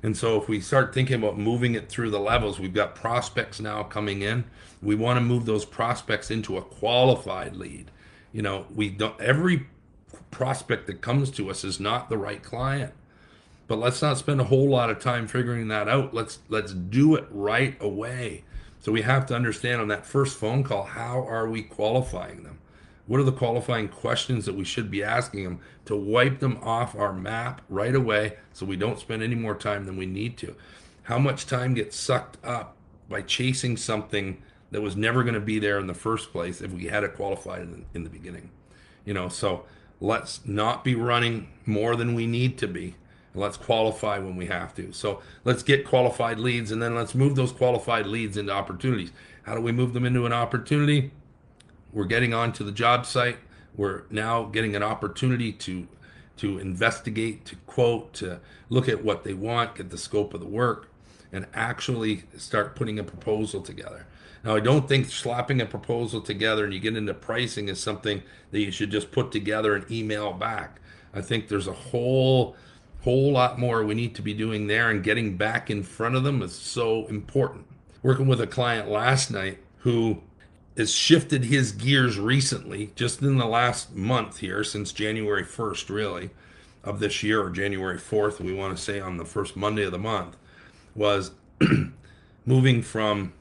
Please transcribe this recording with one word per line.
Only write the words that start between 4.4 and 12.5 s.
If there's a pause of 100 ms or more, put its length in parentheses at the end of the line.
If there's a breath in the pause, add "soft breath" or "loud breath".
We
wanna
move
those
prospects
into
a
qualified
lead. (400 loud breath)
You
know,
we
don't,
every (680)
prospect
that
comes
to
us
is
not
the
right
client. (760 soft breath)